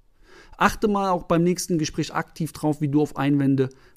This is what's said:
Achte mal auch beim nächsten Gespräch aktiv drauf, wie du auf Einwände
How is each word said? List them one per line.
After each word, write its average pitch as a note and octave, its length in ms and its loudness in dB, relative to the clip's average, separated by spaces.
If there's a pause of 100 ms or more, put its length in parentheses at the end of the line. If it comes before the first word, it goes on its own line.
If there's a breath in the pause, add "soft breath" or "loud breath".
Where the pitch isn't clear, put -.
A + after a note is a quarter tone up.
(560 soft breath)
Achte G3+ 320 2
mal G3 220 0
auch F3+ 140 0
beim E3+ 180 2
nächsten F3 340 0
Gespräch D#3 380 -4
aktiv - 380 -6
drauf, D3+ 280 -4
wie D3+ 80 -2
du D3 140 2
auf - 160 -4
Einwände C#3 500 2 (280 soft breath)